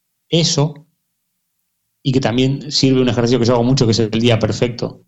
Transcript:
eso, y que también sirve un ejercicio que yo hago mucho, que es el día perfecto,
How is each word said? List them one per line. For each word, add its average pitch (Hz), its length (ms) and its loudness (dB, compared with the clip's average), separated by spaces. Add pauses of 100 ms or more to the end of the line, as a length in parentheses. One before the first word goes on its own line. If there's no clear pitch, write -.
(300)
eso, 156 560 -2 (1160)
y 135 100 -2
que 123 80 0
también 131 520 -2
sirve 131 300 2
un 127 80 2
ejercicio 120 280 0
que 117 60 0
yo 117 80 2
hago 120 120 2
mucho, 131 200 2
que 113 80 2
es 110 60 0
el 110 220 -2
día 117 180 2
perfecto, 113 680 -4